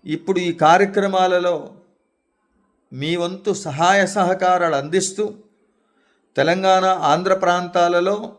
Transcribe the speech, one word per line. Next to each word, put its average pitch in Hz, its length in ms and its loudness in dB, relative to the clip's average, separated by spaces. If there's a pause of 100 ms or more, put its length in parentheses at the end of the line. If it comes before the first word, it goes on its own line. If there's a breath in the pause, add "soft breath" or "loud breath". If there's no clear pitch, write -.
ఇప్పుడు 180 340 -4
ఈ 175 140 -2
కార్యక్రమాలలో 185 1160 2 (1200)
మీ 147 220 -4
వంతు 185 380 -4
సహాయ 180 520 0
సహకారాలు 180 720 0
అందిస్తూ 180 580 -4 (1000)
తెలంగాణ, 185 500 2
ఆంధ్ర 180 480 2
ప్రాంతాలలో 180 1040 0